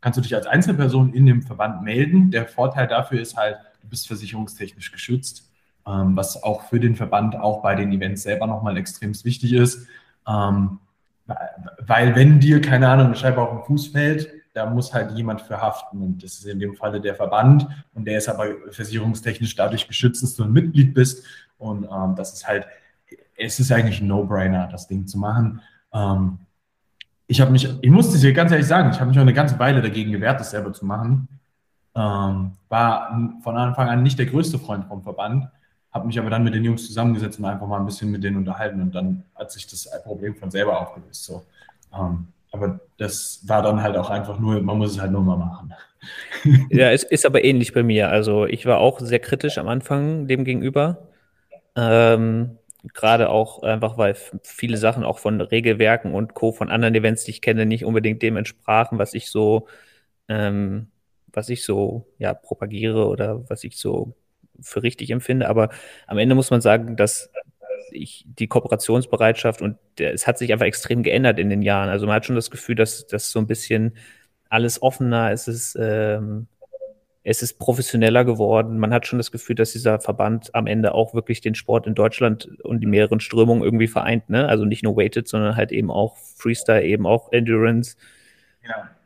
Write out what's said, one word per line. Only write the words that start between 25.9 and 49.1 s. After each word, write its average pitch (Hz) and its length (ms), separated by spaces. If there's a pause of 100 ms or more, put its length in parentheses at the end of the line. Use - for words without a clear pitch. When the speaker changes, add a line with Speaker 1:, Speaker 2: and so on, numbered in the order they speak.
Speaker 1:
Ähm, 95 460 (880)
ich 123 140
hab 131 100
mich, 131 180 (140)
ich 127 80
muss 185 220
das 143 100
hier 135 100
ganz 170 200
ehrlich 147 140
sagen, 160 240
ich - 100
hab 127 80
mich 131 100
auch 135 40
eine 127 120
ganze 135 240
Weile 131 240
dagegen 107 300
gewehrt, 110 280
das - 100
selber 101 220
zu - 140
machen. 117 420 (680)
Ähm, 98 580 (160)
war 113 440
n-, 117 300
von 117 140
Anfang 123 320
an 120 140
nicht 135 160
der 123 80
größte 160 320
Freund 101 280
vom 95 160
Verband, 110 460 (420)
hab 113 160
mich 117 120
aber 110 100
dann 113 160
mit 110 100
den 113 100
Jungs 113 220
zusammengesetzt 110 520
und 104 60
einfach 98 220
mal 101 120
ein 101 80
bisschen 104 240
mit 98 140
denen 98 120
unterhalten 98 440
und 90 140
dann 92 300 (120)
hat - 160
sich - 160
das - 200 (140)
Problem 104 320
von 95 160
selber 98 300
aufgelöst, - 440
so. 90 220 (500)
Ähm, 87 300 (240)
aber 98 300 (180)
das - 480
war 104 160
dann 104 180
halt 104 160
auch 90 140
einfach 101 280
nur, 107 220
man 98 180
muss 104 140
es 101 80
halt 95 120
nur 98 100
mal 92 140
machen. 87 360 (720)
<laughs> 135 260
Speaker 2:
Ja, 127 200
es 135 120
ist - 220
aber 135 200
ähnlich 123 280
bei 120 100
mir. 107 280
Also 107 340
ich - 220
war 123 120
auch 131 220
sehr 120 200